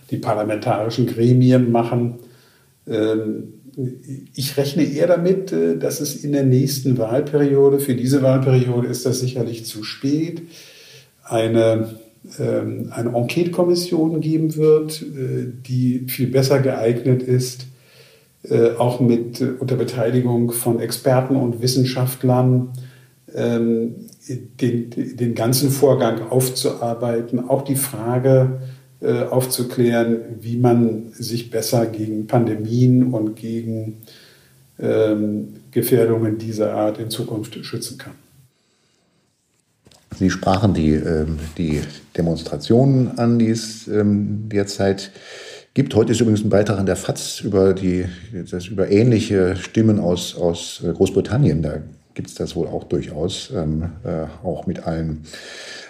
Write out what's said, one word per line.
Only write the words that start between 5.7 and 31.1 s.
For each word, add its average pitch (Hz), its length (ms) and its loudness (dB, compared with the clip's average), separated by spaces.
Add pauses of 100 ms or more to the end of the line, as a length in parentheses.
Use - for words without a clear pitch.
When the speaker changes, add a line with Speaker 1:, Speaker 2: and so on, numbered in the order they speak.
Speaker 1:
dass 151 220 -4
es - 240 -8
in 143 80 -4
der 139 120 0
nächsten 131 560 2
Wahlperiode, 139 800 4
für 127 160 0
diese 127 260 2
Wahlperiode 131 680 4
ist 123 180 -4
das 123 140 0
sicherlich 113 460 -4
zu 107 180 -12
spät, 165 600 -4 (800)
eine, 113 720 0 (440)
ähm, 113 520 -4
eine 120 240 -4
Enquete-Kommission 170 1080 0
geben 156 340 0
wird, 156 460 4
äh, 131 460 -6 (180)
die 127 420 0
viel 127 200 -2
besser 135 320 4
geeignet 127 640 2
ist, - 420 -2 (800)
äh, 117 280 4
auch - 280 0
mit, 117 420 2
äh, 123 180 -2
unter 127 160 -2
Beteiligung 120 760 0
von 117 280 0
Experten 127 560 0
und 117 260 0
Wissenschaftlern, 127 1080 2 (640)
ähm, 117 640 0 (640)
den, 120 560 -2
den 117 180 -2
ganzen 127 360 2
Vorgang 127 580 2
aufzuarbeiten, 117 1200 -2
auch 135 140 2
die 135 120 -2
Frage, 131 840 2 (420)
äh, 123 220 2
aufzuklären, 117 960 0 (200)
wie 117 180 -6
man 120 540 2